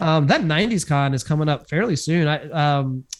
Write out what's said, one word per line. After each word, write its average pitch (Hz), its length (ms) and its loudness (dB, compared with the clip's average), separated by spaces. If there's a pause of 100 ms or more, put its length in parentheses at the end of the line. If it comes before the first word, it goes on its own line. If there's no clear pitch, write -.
Um, 160 260 2
that 262 160 4
nineties 175 420 0
con 139 300 0
is 127 80 -4
coming 151 260 -2
up 147 200 -4
fairly 175 260 0
soon. 156 320 0
I, 151 240 -2
um, 139 540 -2 (160)